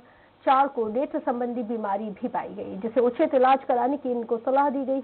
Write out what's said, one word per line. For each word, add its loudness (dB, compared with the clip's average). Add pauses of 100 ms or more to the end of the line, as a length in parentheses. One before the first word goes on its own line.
(460)
चार 6
को -2
नेत्र -2
संबंधी -4
बीमारी -4
भी -8
पाई -6
गई, -10
जिसे 0
उचित 2
इलाज 4
कराने 0
की -4
इनको -2
सलाह 2
दी -4
गई -2